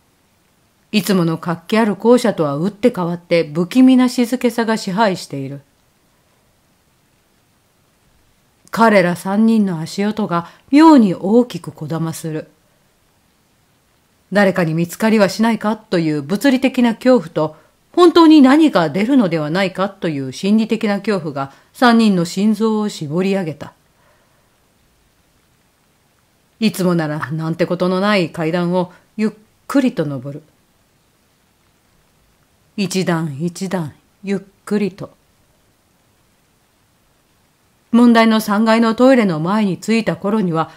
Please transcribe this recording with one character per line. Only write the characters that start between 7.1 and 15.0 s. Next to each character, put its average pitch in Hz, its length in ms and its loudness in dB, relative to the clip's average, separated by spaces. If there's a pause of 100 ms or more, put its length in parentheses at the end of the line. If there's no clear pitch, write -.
彼 214 320 4
ら 175 120 -2
三 202 300 -2
人 220 200 2
の 170 140 -4
足 165 260 -8
音 214 220 -4
が 170 220 -4 (200)
妙 311 280 6
に 202 180 4
大 226 300 2
き 208 140 -12
く - 120 -14
こ 156 160 -14
だ 160 120 -6
ま 160 140 -6
す - 160 -12
る。 156 200 -10 (1800)
誰 196 200 2
か 180 100 -2
に 160 100 -2
見 170 140 -2
つ - 100 -14
か 220 120 0